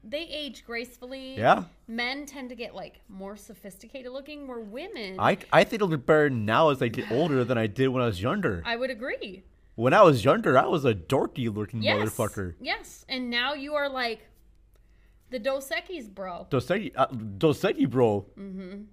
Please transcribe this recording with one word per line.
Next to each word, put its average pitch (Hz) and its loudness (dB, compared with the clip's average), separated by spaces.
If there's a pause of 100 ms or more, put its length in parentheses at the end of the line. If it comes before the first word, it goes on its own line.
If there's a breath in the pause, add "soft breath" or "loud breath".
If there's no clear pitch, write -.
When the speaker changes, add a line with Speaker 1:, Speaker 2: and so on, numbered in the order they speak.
Speaker 1:
they 285 -8
age 294 -10
gracefully. 254 -12
Speaker 2:
Yeah. 165 4 (220)
Speaker 1:
Men 247 -6
tend 269 -14
to 247 -12
get, 226 -10
like, - -14
more 196 -12
sophisticated 233 -16
looking, 285 -12
where 247 -10
women 226 -10
Speaker 2:
I, 151 2 (160)
I 165 8
think - -2
it'll 202 0
be 160 -2
better 151 4
now 120 2
as 139 0
I 127 0
get 107 -4
older 135 2
than 120 0
I 110 0
did 131 2
when 127 0
I 120 2
was 95 -2
younger. 127 -2
Speaker 1:
I 233 -2
would 254 -4
agree. 247 -10 (320)
Speaker 2:
When 123 4
I 208 10
was 135 8
younger, 156 6
I 139 6
was 156 0
a 117 4
dorky 123 -2
looking 104 -6
Speaker 1:
Yes. - 2 (120)
Speaker 2:
motherfucker. 98 -4
Speaker 1:
Yes. 359 -8
And 254 -6
now 247 0
you 294 -6
are, 285 0
like, 240 -4 (1040)
the 254 -8
Dos 269 -4
Equis 330 -8
bro. 185 -10
Speaker 2:
Dos 123 0
Equis, 190 -2
uh, 131 2 (320)
Dos 151 2
Equis 269 2
bro. 110 2 (120)
Speaker 1:
Mm-hmm. 190 -12